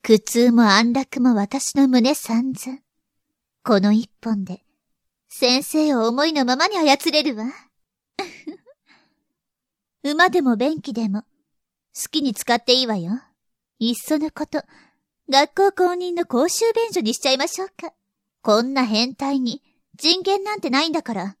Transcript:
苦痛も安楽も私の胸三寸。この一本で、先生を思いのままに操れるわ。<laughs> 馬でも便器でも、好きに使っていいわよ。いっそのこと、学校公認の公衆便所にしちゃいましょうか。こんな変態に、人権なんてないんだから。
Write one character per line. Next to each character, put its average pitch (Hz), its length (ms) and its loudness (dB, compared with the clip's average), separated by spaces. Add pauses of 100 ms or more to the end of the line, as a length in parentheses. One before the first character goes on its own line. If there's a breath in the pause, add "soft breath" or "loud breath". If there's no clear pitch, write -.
苦 214 140 6
痛 240 320 2
も 233 100 6
安 220 300 4
楽 269 280 -4
も 247 140 4
私 208 420 -2
の 277 120 6
胸 254 260 4
三 254 400 -4
寸。 262 260 -14 (840)
こ - 160 4
の 208 100 2
一 220 160 2 (160)
本 214 220 -4
で、 185 200 -14 (640)
先 262 360 0
生 302 320 0
を 226 100 0
思 254 180 0
い 330 80 0
の 277 120 0
ま 254 100 0
ま 320 140 0
に 415 100 -4
操 302 320 2
れ 294 140 0
る 285 100 -2
わ。 220 120 -8 (720)
<laughs> - 1900 -20
馬 311 260 2
で 339 120 2
も 247 140 2
便 277 240 -2
器 277 120 -10
で 220 160 -4
も、 202 140 -4
好 - 920 -18
き 311 100 -2
に 247 120 -2
使 - 200 -2
っ 240 80 -2
て 254 120 2
い 262 80 2
い 247 40 -2
わ 214 100 -2
よ。 190 240 -6 (600)
い 226 140 0
っ - 20 -
そ - 200 -2
の 302 140 -4
こ - 160 -8
と、 294 160 -6 (680 soft breath)
学 311 440 4
校 359 160 2
公 359 60 0
認 359 200 -6
の 339 100 -2
公 269 240 0
衆 453 240 0
便 453 200 -2
所 359 80 -2
に 220 120 -2
し - 60 -6
ち - 80 -6
ゃ 262 60 2
い 269 40 2
ま 294 120 -2
し - 120 -8
ょ 381 40 -4
う - 60 -10
か。 - 220 -16 (500)
こ 220 200 2
ん 269 120 -6
な 262 100 0
変 226 320 -2
態 277 240 -2
に、 254 200 -6 (360)
人 349 260 0
権 392 220 0
な 415 100 -6
ん 392 60 -10
て 285 100 -4
な 269 120 0
い 330 60 -2
ん 311 40 -4
だ 302 100 -4
か 233 120 -10
ら。 196 260 -8